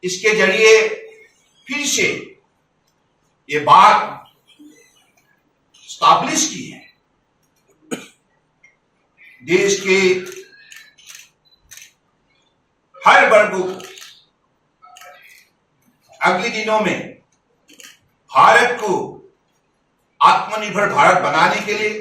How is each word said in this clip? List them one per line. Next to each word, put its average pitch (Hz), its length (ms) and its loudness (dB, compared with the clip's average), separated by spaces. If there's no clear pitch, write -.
इसके 196 320 -2
जरिए 208 380 2
फिर 285 200 -8
से - 200 -4
ये 147 100 -4
बात - 680 2
एस्टैब्लिश - 680 0
की - 140 -14
है, - 180 -20
देश 196 360 -2
के 190 180 0
हर - 340 2
वर्ग 208 240 4
को 185 100 -6
अगले 202 280 -2
दिनों 214 300 -2
में 185 200 -4
भारत - 500 4
को 196 120 -4
आत्मनिर्भर 202 680 0
भारत 185 340 2
बनाने 190 420 0
के 208 80 -4
लिए 214 280 -4